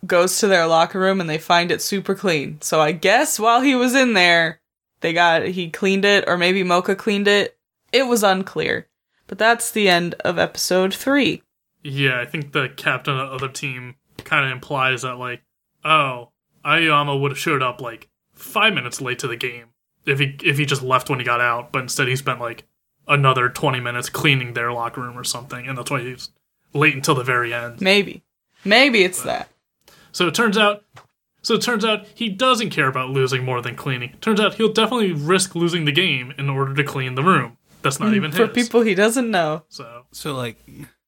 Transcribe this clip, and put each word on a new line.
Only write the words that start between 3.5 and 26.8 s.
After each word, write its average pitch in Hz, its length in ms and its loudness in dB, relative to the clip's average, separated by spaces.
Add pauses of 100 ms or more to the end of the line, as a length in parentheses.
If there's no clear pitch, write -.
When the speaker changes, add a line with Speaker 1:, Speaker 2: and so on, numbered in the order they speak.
Speaker 1:
he 269 140 4
was 247 180 2
in 254 200 4
there, 170 460 4 (420)
they 165 120 -2
got, 165 300 4
he 180 260 -6
cleaned 196 360 0
it, 202 220 4
or 175 100 2
maybe 180 260 2
Mocha 180 320 0
cleaned 202 320 -2
it. 202 300 2 (340)
It 254 160 4
was 240 160 2
unclear. - 640 0 (400)
But 196 100 -14
that's 226 340 2
the 208 180 2
end 175 320 2
of 175 180 -2
episode 185 540 0
three. 269 500 0 (400)
Speaker 2:
Yeah, 135 360 0
I 120 60 -6
think 143 280 -8
the 135 220 -2
captain 135 440 -4
of 135 100 -6
the 135 60 -10
other 131 180 -6
team 127 420 -12 (280)
kinda 143 260 0
implies 131 540 -2
that, 127 160 -8
like, 123 240 -10 (420)
oh, 135 440 0 (360)
Aoyama 147 500 2
would 139 160 0
have 139 60 -10
showed 147 240 -2
up, 123 200 -4
like, 113 280 -14 (240)
five 208 400 -2
minutes 123 280 -6
late 127 180 -4
to - 80 -4
the 117 100 -6
game 120 280 -10 (400)
if 139 140 0
he, 139 240 -2
if 143 140 0
he 147 80 0
just 135 160 -2
left 127 280 0
when 131 100 -2
he 123 60 -6
got 120 160 0
out, 120 300 0
but 135 100 -2
instead 123 260 -2
he 131 80 0
spent, 131 240 -4
like, 117 260 -10 (420)
another 131 420 4
twenty 127 300 -2
minutes 123 300 -6
cleaning 135 440 0
their 120 180 -4
locker 120 300 -6
room 123 160 -12
or 123 60 -12
something, 123 440 -10
and 131 100 -8
that's 120 140 -8
why 135 100 -2
he's 123 280 -12 (440)
late 147 220 2